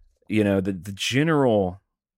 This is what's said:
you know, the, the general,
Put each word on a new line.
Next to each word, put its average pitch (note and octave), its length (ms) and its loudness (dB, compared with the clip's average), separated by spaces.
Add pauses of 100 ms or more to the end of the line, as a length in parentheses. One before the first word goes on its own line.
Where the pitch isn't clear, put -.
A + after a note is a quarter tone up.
(280)
you G#2+ 160 2
know, G2 180 2
the, G2 120 -4
the F#2+ 180 -10
general, A#2 880 0 (360)